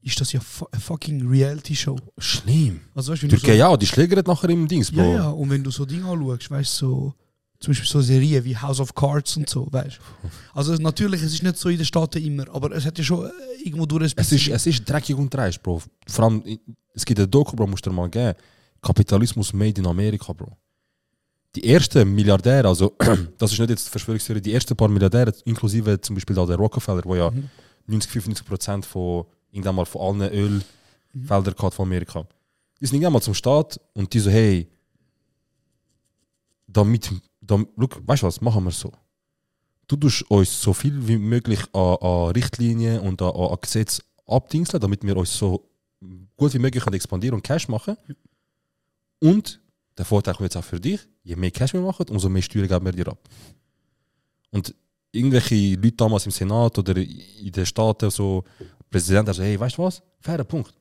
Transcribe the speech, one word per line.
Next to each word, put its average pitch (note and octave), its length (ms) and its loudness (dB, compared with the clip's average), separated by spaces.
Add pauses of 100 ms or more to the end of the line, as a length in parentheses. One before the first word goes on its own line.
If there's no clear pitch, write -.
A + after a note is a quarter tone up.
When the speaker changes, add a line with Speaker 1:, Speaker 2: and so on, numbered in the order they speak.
Speaker 1:
ist - 180 -4
das C3 100 -4
ja C3 80 -2
fu-, - 320 -12
eine - 80 -6
fucking D3 480 -6
Reality-Show. C3+ 720 0 (220)
Speaker 2:
Schlimm. A#2 640 0 (120)
Speaker 1:
Also, C3+ 180 -6
weißt D3 120 -4
du, D3 40 -2
wenn - 40 0
du - 60 8
Speaker 2:
Türkei, A#2+ 160 6
Speaker 1:
so G#2+ 60 8
Speaker 2:
ja, D#3+ 180 8
die G2+ 100 2
schlägert F3 400 4
nachher F3 220 2
im E3+ 180 2
Dings, D3+ 240 0
Bro. B2 100 2
Speaker 1:
Ja, F3 140 6
ja, E3+ 140 2
und D3 200 -2
wenn C#3 140 0
du C3 80 -4
so C#3 140 -4
Dinge E3 200 -8
anschaust, C#3+ 460 -6
weißt C#3 300 -4
du, C#3 40 -2
so, C3 280 -2 (440)
zum - 140 -4
Beispiel A#2 180 0
so D3 120 4
Serien C3 440 4
wie B2+ 100 -4
House C3 240 -4
of C3 140 -4
Cards C#3+ 440 -2
und D3 120 -4
so, - 220 -4
weißt C3+ 260 -6 (240)
du. - 60 -12 (260)
Also D3 220 -2
natürlich, D#3+ 480 -2
es D#3 100 -2
ist D#3+ 80 -4
nicht F3+ 160 0
so F3+ 120 -2
in F3 80 0
den D#3+ 80 0
Staaten D#3+ 380 0
immer, C#3+ 300 -4
aber C#3 200 -4
es D3 120 -4
hat D#3+ 140 -4
ja D#3+ 40 -2
schon, F3 220 0
äh, - 40 -10 (340)
irgendwo D#3+ 240 -4
durch D#3 160 0
ein - 20 2 (120)
Speaker 2:
Es - 100 2
ist, - 40 -2
Speaker 1:
bisschen D3 220 4
Speaker 2:
es A#2+ 140 0
ist B2 200 0
dreckig C#3+ 280 -2
und C3+ 180 -2
dreist, A2 300 -2
Bro. E2+ 180 -2 (260)
Vor - 180 2
allem, A2 200 2
i-, A2 140 -10 (340)
es A2 100 -8
gibt A2 160 0
eine G2 80 6
Doku, C#3 280 2
Bro, A2+ 100 0
musst G2 220 -4
du - 20 -2
dir F#2 60 -4
mal F2+ 160 -2
geben. A2+ 260 0 (460)
Kapitalismus G#2 680 2
made G2+ 300 0
in F2+ 60 0
Amerika, G2 460 -2
Bro. - 220 -14 (1000)
Die - 100 -6
ersten B2 480 6
Milliardäre, G#2 540 4
also, F#2 260 4 (220)
<clears throat> E2+ 220 -4
das G#2 160 0
ist G#2 60 -4
nicht A#2 100 2
jetzt A2 200 -2
Verschwörungstheorie, A2 520 -4
die G#2 120 -4
ersten B2 220 0
paar A2 140 4
Milliardäre, G2+ 440 4 (120)
inklusive G#2+ 560 0
zum - 160 -6
Beispiel F#2+ 180 -4
da F2+ 100 2
der F2 120 0
Rockefeller, F#2+ 480 0
wo F#2 100 -2
ja F2 160 2
Speaker 1:
Mhm. C3+ 180 -6 (380)
Speaker 2:
neunzig, G#2+ 240 -2
fünfundneunzig G#2+ 340 -6
Prozent G2+ 400 -6
von F2 400 -4 (260)
irgendwann F#2+ 240 -4
mal F2+ 100 0
von G2 360 -4
allen G2 120 -2
Ölfeldern G2+ 1200 -4
Speaker 1:
Mhm. - 40 -8
Speaker 2:
gehabt F#2+ 160 -2
von F#2+ 140 -4
Amerika. F2 400 -6 (540)
Die C#3+ 40 -8
sind B2 120 -2
irgendwann E3 160 2
mal A#2 80 4
zum G#2 120 -2
Staat C#3+ 460 0 (140)
und G2 200 -4
die A#2 60 2
so, G2+ 100 2
hey, G2+ 400 4 (2000)
damit, G#2 420 2 (300)
damit, G#2 380 0
look, B2 280 -4
weißt C3+ 180 2
du F#2+ 40 2
was, - 140 -4
machen A2 240 0
wir F2 60 -2
so. - 200 -10 (960)
Du C#3+ 80 0
tust C#3+ 340 0
uns G2 320 4
so G2 120 2
viel C3+ 340 -4
wie A2+ 100 2
möglich G#2+ 440 -2 (120)
an, F2+ 280 2
an F2 300 0
Richtlinien A#2 680 -2
und F#2 220 -4
an, F2+ 100 0
an, F2+ 200 -2
an F2 100 -4
Gesetz - 400 -4 (260)
abdingseln, D3+ 540 -2
damit G2+ 220 -2
wir G2 120 0
uns F2+ 220 -2
so F#2 320 -2 (640)
gut C#3+ 180 2
wie B2+ 60 0
möglich B2+ 240 0
können G2 140 -2
expandieren G#2+ 380 -4
und G2 80 -6
Cash - 260 -4
machen. B2+ 260 -4 (1300)
Und F#3 400 2 (360)
der F#2+ 80 -4
Vorteil G2 280 0
kommt F#2+ 140 -4
jetzt F2 100 -6
auch E2 60 -8
für E2+ 160 -8
dich: D#3+ 200 -4 (240)
je E2+ 140 -10
mehr F2+ 140 -2
Cash - 220 -2
wir F#3 80 -2
machen, F#3 280 -4
umso G2 180 -2
mehr F#2+ 140 2
Steuern G2 260 -2
geben F2+ 180 0
wir F#2 60 -2
dir F2 160 -4
ab. - 220 -14 (1200)
Und G2 220 -4 (380)
irgendwelche A2+ 640 2
Leute A2 180 2
damals G#2+ 320 0
im G2 60 -6
Senat A2 460 0
oder F#2+ 200 0
in F#2 540 -8
den F#2 140 -2
Staaten, A2 440 0
so F#2+ 340 -2 (460)
Präsident, F#2+ 380 2
also, F#2 160 -2
hey, G2+ 160 -2
weißt B2 180 -4
du E3 60 -2
was? F#3 180 -4 (180)
Fairer D#3 240 -6
Punkt. C#3+ 380 -8